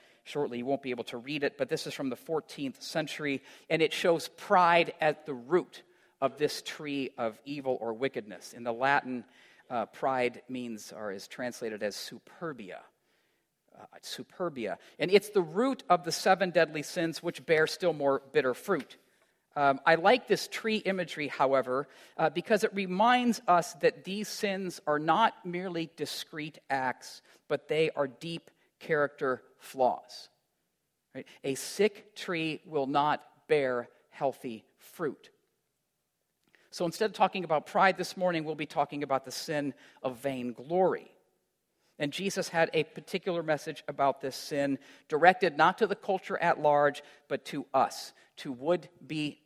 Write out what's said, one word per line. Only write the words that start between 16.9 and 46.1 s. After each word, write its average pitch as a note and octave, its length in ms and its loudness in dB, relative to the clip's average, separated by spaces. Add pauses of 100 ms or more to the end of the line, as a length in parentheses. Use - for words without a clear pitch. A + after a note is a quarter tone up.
which D#3+ 220 -8
bear D#3+ 220 4
still E3 260 -2
more C#3 300 0 (100)
bitter C3 220 2
fruit. - 420 -4 (580)
Um, C#3 320 4
I E3 80 8
like G3+ 320 4
this - 220 0
tree A3 300 -2
imagery, F3 500 -4
however, C3 600 2 (300)
uh, D#3+ 100 2
because F3 340 0
it A3 120 0
reminds A3 720 2
us F3 320 4
that D#3 240 2
these G3 240 -6
sins F#3+ 580 -4
are D3+ 120 2
not E3 360 4 (100)
merely F3 520 -6
discrete D3+ 640 -8 (100)
acts, C3 540 -4 (260)
but D3 200 -2
they D#3 220 2
are C#3+ 160 0
deep E3 440 -10 (300)
character C#3+ 640 0 (160)
flaws. - 720 -2 (840)
Right? C3 120 -12 (160)
A C#3 120 -2
sick - 600 -2
tree D#3+ 520 -6
will D3+ 200 -2
not C#3+ 360 2 (260)
bear B2+ 400 0 (220)
healthy B2+ 540 -4 (140)
fruit. - 520 -8 (1400)
So - 140 -4
instead F#3+ 240 0
of G3 80 -12
talking F#3+ 280 2
about D#3 200 0
pride F#3+ 320 4
this F3+ 220 -8
morning, F3 260 0
we'll D#3 120 -6
be D3+ 100 -6
talking D3 360 -2
about C3+ 220 -2
the B2+ 60 -14
sin C#3+ 420 -4 (300)
of B2+ 160 -6
vainglory. C3 920 -2 (880)
And C#3+ 140 -2
Jesus F#3 380 -4
had E3 240 2
a D#3 100 2
particular E3+ 580 -6
message D#3 460 -4
about C#3 320 0
this C3+ 160 -6
sin, C#3 420 -2 (300)
directed E3 480 6
not E3 220 6
to A3 80 4
the F#3+ 100 -2
culture F#3+ 400 -4